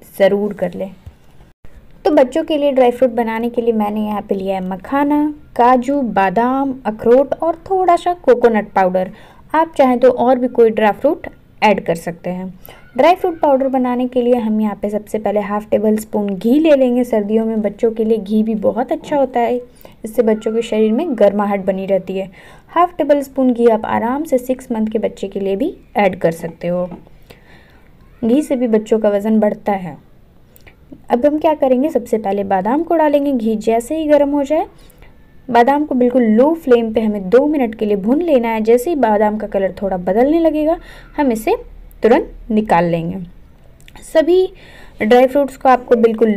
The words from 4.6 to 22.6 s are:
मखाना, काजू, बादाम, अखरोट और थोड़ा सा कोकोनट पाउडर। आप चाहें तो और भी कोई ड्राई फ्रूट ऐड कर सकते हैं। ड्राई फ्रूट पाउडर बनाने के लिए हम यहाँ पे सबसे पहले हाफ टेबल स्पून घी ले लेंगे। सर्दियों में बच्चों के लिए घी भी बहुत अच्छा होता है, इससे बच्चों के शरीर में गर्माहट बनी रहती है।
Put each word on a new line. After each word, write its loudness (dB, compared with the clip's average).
मखाना, -2
काजू, 2
बादाम, 0
अखरोट 0
और -4
थोड़ा 2
सा -2
कोकोनट 2
पाउडर। 0
आप 0
चाहें 4
तो 6
और 2
भी -2
कोई 4
ड्राई 0
फ्रूट -2
ऐड 2
कर -2
सकते -10
हैं। -8
ड्राई 4
फ्रूट -4
पाउडर 2
बनाने -2
के -2
लिए 2
हम -2
यहाँ -2
पे -6
सबसे -6
पहले -2
हाफ -6
टेबल 0
स्पून -6
घी 0
ले 4
लेंगे। 2
सर्दियों -2
में -4
बच्चों -2
के -4
लिए 0
घी -2
भी -4
बहुत -2
अच्छा -4
होता 0
है, -2
इससे -2
बच्चों -2
के -2
शरीर 0
में -2
गर्माहट 0
बनी -4
रहती -2
है। -8